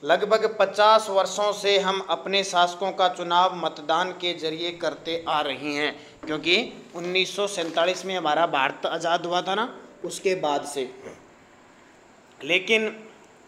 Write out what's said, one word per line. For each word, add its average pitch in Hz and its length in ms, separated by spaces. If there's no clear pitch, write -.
लगभग 202 560
पचास 208 500
वर्षों 196 440
से 196 260
हम 190 300
अपने 190 340
शासकों 180 480
का 185 180
चुनाव 175 460
मतदान 160 560
के 175 220
जरिए 160 380
करते 165 560
आ 151 140
रहे 143 320
हैं, 143 340
क्योंकि 165 480
उन्नीस 180 400
सौ 202 120
सैंतालीस 175 580
में 190 120
हमारा 160 300
भारत 143 380
आज़ाद 165 400
हुआ 175 160
था 185 140
ना, 233 240
उसके 185 300
बाद 147 300
से। 131 260
लेकिन 196 600